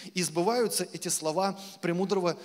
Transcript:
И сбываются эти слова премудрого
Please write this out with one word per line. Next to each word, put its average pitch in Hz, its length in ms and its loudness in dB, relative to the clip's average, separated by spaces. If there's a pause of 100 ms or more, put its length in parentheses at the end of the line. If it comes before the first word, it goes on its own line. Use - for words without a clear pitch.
(160)
И 180 80 2
сбываются 185 600 2 (100)
эти 170 160 -6
слова 180 500 0 (200)
премудрого 175 640 2